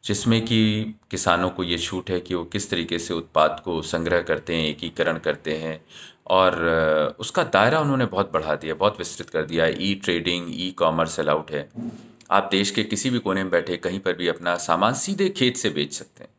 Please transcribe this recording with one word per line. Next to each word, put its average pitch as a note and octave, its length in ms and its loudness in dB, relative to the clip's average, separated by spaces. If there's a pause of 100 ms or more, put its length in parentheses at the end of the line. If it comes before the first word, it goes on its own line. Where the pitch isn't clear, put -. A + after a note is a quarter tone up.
जिसमें A2+ 420 2
कि A2 380 2 (280)
किसानों F2+ 380 2
को F2+ 140 -4
ये E2+ 140 -2
छूट F2+ 320 -6
है F2+ 100 0
कि F2+ 160 -6
वो E2+ 100 -4
किस G2 240 -6
तरीके E2+ 300 -2
से F2+ 140 -4
उत्पाद D#2 520 2
को E2 160 -2
संग्रह E2+ 400 0
करते E2 340 -2
हैं, D#2 140 0
एकीकरण E2 480 -2
करते D#2 400 -4
हैं D#2+ 280 -8 (420)
और, F2+ 360 4
अ, D#2+ 560 2
उसका - 240 -2
दायरा A#2 360 4
उन्होंने C#3 260 2
बहुत G2 260 0
बढ़ा D#2 240 0
दिया, D#2 180 -4
बहुत F#2+ 240 2
विस्तृत - 320 -8
कर D#2 160 -2
दिया D#2+ 200 0
है। E2 180 0
ई-ट्रेडिंग, F2 680 0
ई-कॉमर्स E2 680 0
अलाउड D2+ 320 0
है। C#2+ 180 -6 (640)
आप G2 200 2
देश G2+ 200 2
के A2 120 -2
किसी A2 260 -2
भी B2 100 0
कोने F#2+ 240 -2
में F#2 80 -4
बैठे F2 260 0
कहीं F#2 220 -4
पर F#2 140 -2
भी F2 140 -2
अपना F2 280 0
सामान F2+ 380 2
सीधे F#3+ 360 -2
खेत B2 280 0
से A2 120 -2
बेच D2 240 -4
सकते - 300 -14
हैं - 160 -20